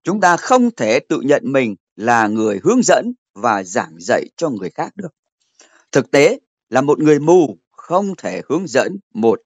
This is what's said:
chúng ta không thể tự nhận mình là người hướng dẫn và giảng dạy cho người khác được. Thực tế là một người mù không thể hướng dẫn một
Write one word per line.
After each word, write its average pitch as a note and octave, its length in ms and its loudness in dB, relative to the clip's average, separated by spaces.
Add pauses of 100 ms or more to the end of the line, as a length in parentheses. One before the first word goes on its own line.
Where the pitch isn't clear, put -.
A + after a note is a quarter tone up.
chúng G3 180 -4
ta F3 160 4
không B3 340 2
thể A#2+ 300 0
tự - 200 -4
nhận C3 320 0
mình B2 240 0 (200)
là A2+ 300 2
người G#2+ 380 -2
hướng A#3 180 2
dẫn F#3+ 300 0 (220)
và G#2 280 -2
giảng F#2 360 -6
dạy F2+ 260 -2 (120)
cho E3 140 -4
người F#2 200 -8
khác D#3+ 260 -10
được. F#3+ 180 -14 (800)
Thực C#3 180 0
tế E3 280 2 (300)
là B2 120 0
một C#3+ 180 0
người D3+ 200 4
mù D3+ 400 2 (120)
không F#3+ 480 -4
thể F2+ 300 -8
hướng F3 180 -4
dẫn C3 320 -2 (160)
một A2 320 0